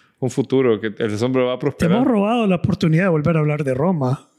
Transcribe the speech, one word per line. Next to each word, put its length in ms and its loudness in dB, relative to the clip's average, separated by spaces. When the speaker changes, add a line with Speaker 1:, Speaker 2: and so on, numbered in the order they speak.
Speaker 1:
un 120 -4
futuro, 500 2
que 160 -6
el 180 -2
asombro 320 0
va 80 -2
a 20 -4
Speaker 2:
Te 40 -18
Speaker 1:
prosperar. 360 0
Speaker 2:
hemos 120 2
robado 380 0
la 100 2
oportunidad 480 0
de 60 2
volver 260 0
a 40 2
hablar 240 -2
de 100 -2
Roma. 540 -2